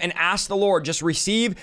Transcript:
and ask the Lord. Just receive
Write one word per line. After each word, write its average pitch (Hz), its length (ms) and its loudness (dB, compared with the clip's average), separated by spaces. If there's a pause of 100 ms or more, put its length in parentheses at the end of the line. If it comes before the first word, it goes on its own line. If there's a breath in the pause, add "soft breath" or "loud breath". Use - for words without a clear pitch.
and 175 120 -2
ask 175 320 0
the 196 80 -2
Lord. 196 300 2
Just 156 160 -4
receive 196 600 0